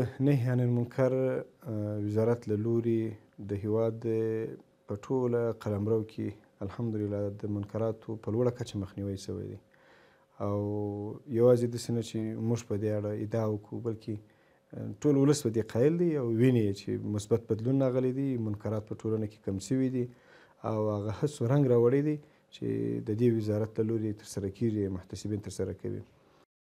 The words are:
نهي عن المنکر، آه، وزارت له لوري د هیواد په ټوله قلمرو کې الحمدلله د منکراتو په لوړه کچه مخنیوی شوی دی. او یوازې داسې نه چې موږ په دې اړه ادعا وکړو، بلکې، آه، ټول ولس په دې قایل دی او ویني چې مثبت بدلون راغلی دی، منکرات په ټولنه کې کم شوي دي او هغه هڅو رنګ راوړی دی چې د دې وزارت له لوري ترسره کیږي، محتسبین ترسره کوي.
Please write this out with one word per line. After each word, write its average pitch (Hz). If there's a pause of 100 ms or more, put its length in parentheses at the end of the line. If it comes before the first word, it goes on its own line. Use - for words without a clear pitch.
(200)
نهي 131
عن 123
المنکر، 123
آه، 110 (120)
وزارت 110
له 104
لوري 117 (540)
د 95
هیواد 113 (760)
په 104
ټوله 120 (100)
قلمرو 107
کې 110 (400)
الحمدلله 104 (180)
د 104
منکراتو 110
په 104
لوړه 120
کچه 107
مخنیوی 98
شوی 95
دی. 101 (840)
او 101 (840)
یوازې 120
داسې 120
نه 117
چې 110 (300)
موږ 117 (100)
په 107
دې 107 (100)
اړه 104 (140)
ادعا 110
وکړو، 107
بلکې، 107
آه، - (680)
ټول 147
ولس 143
په 117
دې 110 (100)
قایل 147
دی 165
او 123 (140)
ویني 117
چې - (260)
مثبت 110
بدلون 123
راغلی 127
دی، 135
منکرات 107
په 107
ټولنه 110
کې -
کم 98
شوي 131
دي 123 (640)
او 110 (160)
هغه 104
هڅو 147
رنګ 143 (100)
راوړی 120
دی 151 (400)
چې - (420)
د - (100)
دې 120 (100)
وزارت 107
له 113
لوري 110 (120)
ترسره 98
کیږي، 104
محتسبین 104
ترسره 95 (100)
کوي. 104 (640)